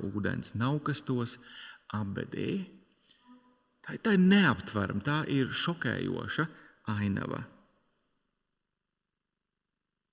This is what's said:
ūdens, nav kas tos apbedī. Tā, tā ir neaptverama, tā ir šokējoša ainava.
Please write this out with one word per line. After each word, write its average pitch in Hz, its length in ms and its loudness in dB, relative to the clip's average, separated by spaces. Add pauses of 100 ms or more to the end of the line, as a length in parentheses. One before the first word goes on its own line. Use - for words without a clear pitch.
ūdens, 98 540 -4
nav 139 260 0
kas 147 200 -2
tos 120 320 -2 (580)
apbedī. 104 720 -4 (1160)
Tā, 151 200 -10
tā 214 120 4
ir 185 80 8
neaptverama, 107 800 4
tā 147 160 0 (120)
ir 135 240 2
šokējoša 104 920 -2 (480)
ainava. 101 480 -2 (2750)